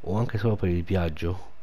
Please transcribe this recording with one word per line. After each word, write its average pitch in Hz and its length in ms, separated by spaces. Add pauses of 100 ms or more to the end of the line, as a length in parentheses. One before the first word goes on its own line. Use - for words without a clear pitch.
o 92 160
anche 113 200
solo 107 180
per 95 140
il 87 140
viaggio 85 800